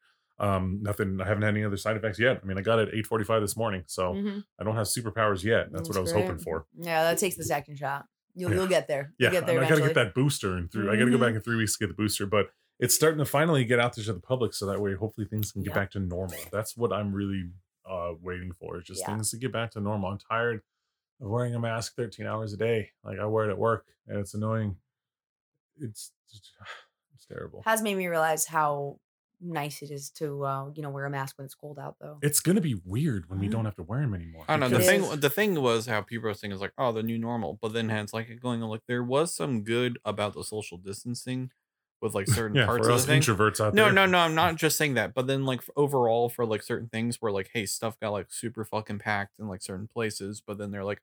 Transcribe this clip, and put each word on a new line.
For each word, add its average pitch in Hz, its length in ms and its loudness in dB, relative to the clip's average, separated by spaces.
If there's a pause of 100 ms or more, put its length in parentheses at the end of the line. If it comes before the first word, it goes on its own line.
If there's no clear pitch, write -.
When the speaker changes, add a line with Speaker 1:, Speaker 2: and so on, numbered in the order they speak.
(420)
Speaker 1:
Um, 95 400 0
nothing, 101 380 -2
I 92 80 -2
haven't 104 160 2
had 107 100 4
any 107 120 0
other 101 100 -2
side 107 220 -2
effects 104 200 -4
yet. 120 240 2
I - 40 -20
mean, 95 120 -2
I 98 40 -2
got 113 180 4
it 107 80 2
at - 60 -8
eight 110 120 -2
forty-five 113 360 0
this 101 160 -2
morning, 104 300 -2
so 90 260 -2
Speaker 2:
Mm-hmm. 202 260 -4 (180)
Speaker 1:
I - 60 -8
don't 110 120 0
have 110 120 0
superpowers 107 560 0
yet. 104 260 4
That's 87 200 -6
Speaker 2:
That's - 0 -
Speaker 1:
what 98 80 -2
I - 20 2
was 123 140 0
Speaker 2:
great. 180 140 4
Speaker 1:
hoping 180 120 -4
for. 160 260 -6 (140)
Speaker 2:
Yeah, 165 240 2
that 165 140 4
takes 185 180 0
the 160 80 -10
second 147 320 -2
shot. 139 300 -6 (300)
You'll, 180 160 -4
Speaker 1:
Yeah. 190 40 2
Speaker 2:
you'll 185 120 2
get 165 200 2
there. 143 300 -4
You'll 120 160 6
Speaker 1:
Yeah, - 80 4
Speaker 2:
get - 60 -2
there 170 120 4
Speaker 1:
I 160 40 4
gotta 156 180 6
get 143 100 4
Speaker 2:
eventually. 135 140 4
Speaker 1:
that 98 100 -8
booster 127 420 2
in 87 120 -4
three. 104 180 -2
I 104 80 4
gotta 110 160 6
go 123 60 6
back 123 140 6
Speaker 2:
Mm-hmm. 110 40 -2
Speaker 1:
in 110 60 -2
three 117 160 -2
weeks 110 200 2
to - 20 -16
get 107 100 0
the 90 120 -6
booster, 104 240 0
but 98 260 2 (280)
it's 120 160 4
starting 156 240 4
to 143 60 2
finally 147 400 4
get 120 160 4
out 120 160 0
there 107 80 -8
to 107 80 -2
the 90 80 -8
public, 123 320 -2
so - 140 -6
that 98 120 -2
way 101 160 0
hopefully 104 320 -4
things 107 240 -2
can 98 100 -6
get 95 100 -4
Speaker 2:
Yep. - 40 -8
Speaker 1:
back 101 160 0
to 101 80 -4
normal. 90 380 -4 (160)
That's - 240 -6
what 117 160 0
I'm 101 180 -2
really, 98 380 -2 (360)
uh, 87 360 -6
waiting 90 320 -8
for, 85 240 -10
is 87 80 -12
just 95 160 -10
Speaker 2:
Yeah. 92 60 -4
Speaker 1:
things 110 240 -2
to 113 60 -10
get 120 140 -4
back 113 200 -4
to 107 100 -8
normal. 101 280 -2
I'm 98 100 -6
tired 117 440 -2 (560)
of 113 100 -10
wearing 120 240 0
a 117 60 -2
mask 113 380 -4
thirteen 110 300 -6
hours 107 260 -4
a 101 40 -10
day. 113 340 0 (120)
Like, 101 160 -8
I 101 60 -2
wear 110 180 2
it 107 80 0
at 98 60 -2
work, 113 300 2 (200)
and 104 120 -6
it's 98 140 -6
annoying. 107 440 0 (1000)
It's, 123 340 -12 (220)
it's - 920 -20
terrible. - 380 -12
Speaker 2:
Has 220 160 2
made 208 160 0
me 185 100 0
realize 160 380 2
how 147 540 0 (420)
nice 151 400 -6
it 143 80 -12
is 143 200 -10
to, 143 340 -6
uh, 139 320 -4
you 156 60 -10
know, 147 80 -8
wear 139 160 -6
a 143 40 -4
mask 135 280 -6
when 135 80 -12
it's 139 100 -18
cold 147 240 -16
out, 139 220 -12
though. 151 200 -16
Speaker 1:
It's 147 200 2
gonna 190 180 4
be 147 240 0
weird 98 460 -2
when 95 100 -4
we 98 60 0
Speaker 2:
Mm-hmm. 104 80 0
Speaker 1:
don't 113 120 0
have 107 120 -4
to 92 60 -10
wear 107 180 -4
'em 127 120 0
anymore, 82 360 -10
Speaker 3:
I 156 40 4
don't 151 60 4
know. 131 80 4
The 123 120 4
Speaker 1:
because 120 80 8
Speaker 2:
It 185 40 10
Speaker 3:
thing, 196 220 4
Speaker 2:
is. 151 80 -4
Speaker 3:
the 143 80 6
thing 196 320 2
was 117 240 4
how 110 160 0
people 113 280 -6
are 104 40 -2
saying 101 180 -8
is 95 80 -6
like, 98 180 -6
"Oh, 131 140 2
the 110 120 -2
new 113 140 0
normal," 113 440 -2
but 110 100 -4
then 113 180 -2
it's 107 240 -2
like 113 280 -6
going, 123 180 -2
like, 110 280 -6
there 123 160 0
was 139 300 2
some 127 300 -2
good 120 400 2
about 104 300 -2
the 82 100 -10
social 101 340 -8
distancing 123 760 -8 (500)
with, 110 120 -4
like, 98 140 0
Speaker 1:
<laughs> 117 160 4
Speaker 3:
certain 107 140 0
Speaker 1:
Yeah, 123 80 6
Speaker 3:
parts 113 200 2
Speaker 1:
for 117 60 6
Speaker 3:
of 120 60 6
Speaker 1:
us 127 80 2
Speaker 3:
the 143 80 2
thing. - 80 6
Speaker 1:
introverts 107 440 4
out 107 80 2
Speaker 3:
No, 214 120 8
Speaker 1:
there. 202 80 6
Speaker 3:
no, 190 120 8
no, 185 140 4
I'm 165 160 4
not 165 220 4
just 156 200 2
saying 147 180 2
that, 104 180 2
but 127 140 0
then, 135 180 0
like, 131 140 0
f-, - 180 -14
overall 123 500 4
for, 120 180 -2
like, 107 160 -2
certain 117 280 -4
things 117 320 -2
where, 110 100 0
like, 98 220 -2
hey, 110 120 -2
stuff 107 320 -4
got, 110 140 -4
like, 98 220 -6
super 113 320 -8
fucking 107 340 -6
packed 101 400 -4
in, 107 80 -10
like, 92 140 -10
certain 98 260 -10
places, 107 540 -6
but 104 160 -10
then 101 140 -6
they're 101 140 -6
like, 101 180 -4